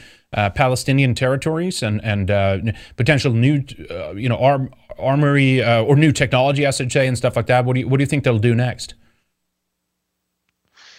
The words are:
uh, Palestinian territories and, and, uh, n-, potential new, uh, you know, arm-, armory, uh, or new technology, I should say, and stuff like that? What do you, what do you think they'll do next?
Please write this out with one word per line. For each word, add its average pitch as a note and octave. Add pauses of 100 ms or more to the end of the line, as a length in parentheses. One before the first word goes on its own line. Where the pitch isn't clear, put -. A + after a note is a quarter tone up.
(340)
uh, G#2
Palestinian C3
territories D#3
and, G#2
and, G2+
uh, G2
n-, G#2+ (220)
potential C3+
new, C3 (280)
uh, E2
you A2
know, A2+
arm-, C3+ (240)
armory, C3+
uh, A2+
or C#3
new D3+
technology, C3+
I C3+
should B2+
say, C3+
and B2+
stuff -
like A#2
that? B2
What B2+
do B2+
you, A2+
what C3+
do C#3
you C3+
think C#3+
they'll A#2
do A#2
next? - (2000)